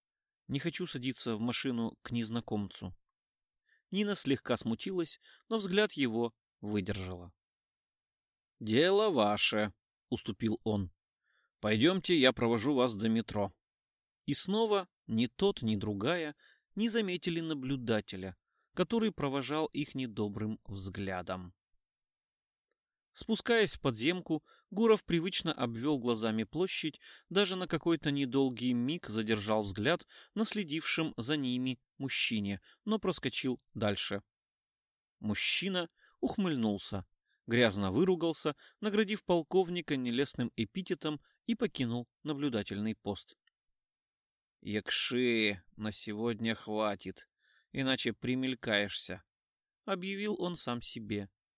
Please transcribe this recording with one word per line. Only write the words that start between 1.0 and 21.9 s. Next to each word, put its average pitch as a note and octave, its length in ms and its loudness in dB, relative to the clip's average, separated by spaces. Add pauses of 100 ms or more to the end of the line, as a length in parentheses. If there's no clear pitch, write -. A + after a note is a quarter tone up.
в G#2 40 -6
машину A#2 600 -2
к - 80 -12
незнакомцу». G#2+ 840 -2 (960)
Нина G3+ 240 0
слегка B2+ 440 0
смутилась, F3 600 -4 (300)
но A3+ 80 0
взгляд G3+ 360 2
его A#2 420 0 (260)
выдержала. F#2 720 -4 (1300)
«Дело E3+ 480 4
ваше», G#2+ 640 2 (360)
уступил A2 560 -2
он. G2+ 260 0 (680)
«Пойдемте, D#3 560 4
я C3 160 8
провожу A#2+ 420 2
вас B2 200 2
до G#2 140 0
метро». A2 440 0 (760)
И C#3+ 80 0
снова G#3 540 4 (180)
ни A2+ 200 2
тот, - 360 0
ни A2 140 2
другая A#2 580 -2 (400)
не G#3+ 140 0
заметили F3+ 520 0
наблюдателя, B2 960 -2 (380)
который A3 360 2
провожал C#3 560 -2
их - 280 -6
недобрым G#2+ 720 -4
взглядом. F#2 880 -6 (1600)